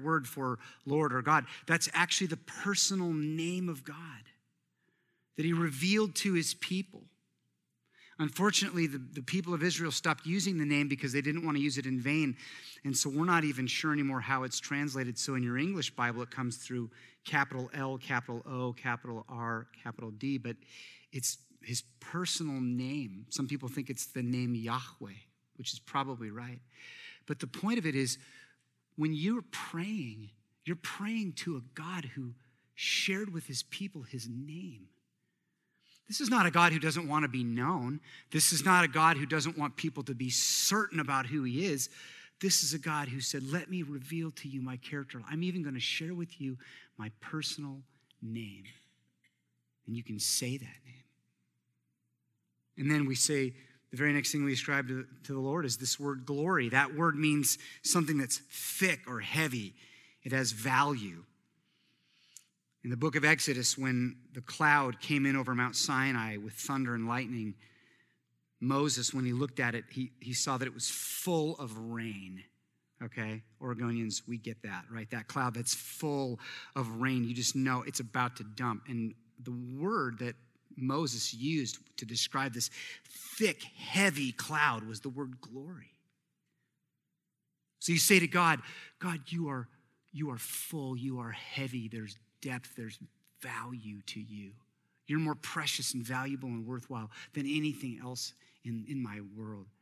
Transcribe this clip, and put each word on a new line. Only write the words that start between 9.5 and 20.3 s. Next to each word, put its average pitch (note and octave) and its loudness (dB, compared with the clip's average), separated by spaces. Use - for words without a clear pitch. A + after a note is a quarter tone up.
of D3+ 0
Israel E3 2
stopped D#3 0
using F#3 0
the D3+ 2
name D3 4
because C3+ 0
they C#3 4
didn't D3+ 0
want D3+ 2
to C#3 2
use C#3 0
it C3 -4
in C3 0
vain. C#3 2
And C3+ 0
so - 2
we're D3 2
not E3+ 6
even C3 0
sure D#3 2
anymore C#3 2
how C3 0
it's - -2
translated. C3+ -2
So C#3 -2
in B2+ 2
your B2 2
English E3+ 0
Bible, A#2+ 0
it A#2+ -8
comes B2 -2
through A#2+ -6
capital C#3 0
L, C3+ -2
capital B2 -2
O, B2+ -2
capital A#2+ -4
R, A#2 -4
capital A2+ -8
D, C3+ -2